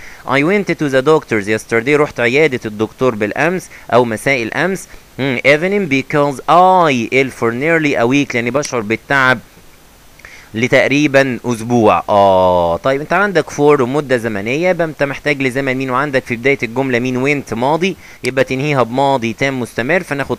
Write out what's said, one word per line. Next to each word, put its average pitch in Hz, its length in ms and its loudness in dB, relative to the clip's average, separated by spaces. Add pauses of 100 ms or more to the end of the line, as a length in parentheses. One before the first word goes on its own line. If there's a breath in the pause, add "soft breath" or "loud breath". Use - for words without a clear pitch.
(280 loud breath)
I 139 160 0
went 190 240 0
to 151 240 -2
the 131 140 2
doctors 120 420 0
yesterday، 117 420 -2
رحت 147 300 0
عيادة 127 460 0
الدكتور 110 500 -2
بالأمس 143 540 -4 (240 loud breath)
أو 123 120 6
مساء 120 380 -2
الأمس. 170 440 -4 (320 loud breath)
مم، 131 180 -2 (100)
evening 180 440 2
because 143 460 0
I 165 760 4
ill 135 160 2 (100)
for 117 120 0
nearly 147 480 0
a 117 80 2
week، 135 280 0
لأني 120 160 -2
بشعر 131 300 -4
بالتعب 131 580 0 (1120 loud breath)
لتقريبا 131 920 2
أسبوع. 110 640 2
آه، 92 680 4
طيب 135 240 -2
أنت 156 120 -6
عندك 180 360 0
for - 100 -8
ومدة 139 580 2
زمنية، 117 520 -4
يبقى 170 180 -2
أنت 147 160 -6
محتاج 143 380 -4
لزمن 135 360 -2
مين؟ 131 120 -4
وعندك 131 360 -2
في 123 100 -4
بداية 131 280 0
الجملة 123 360 -2
مين؟ 127 440 -2
went - 100 -10
ماضي، 156 420 -2 (280 loud breath)
يبقى 131 200 0
تنهيها 135 400 0
بماضي 123 500 0
تام 135 260 -2
مستمر، 127 440 -2
فناخد 135 360 -6